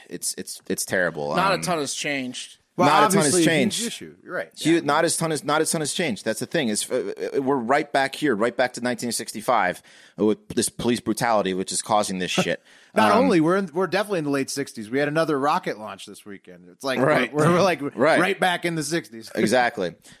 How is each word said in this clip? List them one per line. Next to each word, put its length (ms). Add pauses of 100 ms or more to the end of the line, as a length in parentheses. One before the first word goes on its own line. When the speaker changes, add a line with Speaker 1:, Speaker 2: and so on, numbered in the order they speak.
Speaker 1:
it's, 280
it's, 300
it's 180
terrible. 500
Speaker 2:
Not 180
Speaker 1:
Um, 60
Speaker 2:
a 40
ton 160
has 140
changed. 640 (180)
Speaker 3:
Well, 120
Speaker 1:
not 100
a 180
ton 80
has 120
Speaker 3:
obviously, 60
a 20
huge 40 (300)
Speaker 1:
changed. 100
Speaker 3:
issue. 360
You're 100
right. 160 (140)
Speaker 1:
Hu-, 100
Speaker 3:
Yeah. 80
Speaker 1:
not 240
as 100
ton 160
as, 120
not 180
a 40
ton 160
has 120
changed. 320
That's 140
the 80
thing. 220
Is, 200
uh, 240 (240)
uh, 40
we're 140
right 360
back 240
here, 200
right 220
back 160
to 80
nineteen 300
sixty-five 720 (360)
with 320
this 200
police 300
brutality, 540
which 180
is 120
causing 340
this 140
shit. 320 (160)
Speaker 3:
<laughs> 160
Not 160
Speaker 1:
Um, 140
Speaker 3:
only, 160
we're 160
in, 160
we're 140
definitely 320
in 60
the 60
late 180
sixties. 400
We 100
had 80
another 320
rocket 400
launch 280
this 180
weekend. 440
It's 140
like, 160
Speaker 1:
Right. 340
Speaker 3:
we're, 180
we're, 100
like, 180 (160)
Speaker 1:
Right. 240
Speaker 3:
right 200
back 260
in 100
the 80
sixties. 500
<laughs> 20
Speaker 1:
Exactly. 580 (260)